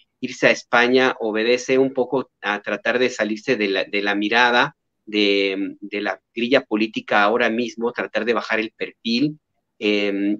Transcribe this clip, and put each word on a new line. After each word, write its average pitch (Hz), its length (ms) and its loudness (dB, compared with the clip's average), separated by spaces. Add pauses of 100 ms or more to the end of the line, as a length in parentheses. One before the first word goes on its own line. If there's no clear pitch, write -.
(200)
irse - 260 -2
a 120 60 6
España 123 680 2
obedece 117 580 0
un 135 140 2
poco 127 380 -2 (120)
a 101 200 -2
tratar 113 360 -2
de 123 120 2
salirse 110 460 -2
de 104 120 0
la, 95 160 0
de 101 180 -4
la 104 120 0
mirada 120 640 2 (280)
de, 98 760 0
de 101 200 -8
la 101 200 -6 (140)
grilla 120 300 2
política 110 600 0
ahora 113 260 2
mismo, 113 420 -4
tratar 104 320 -4
de 113 100 0
bajar 110 260 -4
el 110 160 -4
perfil, 123 640 -4 (400)
em, 104 600 0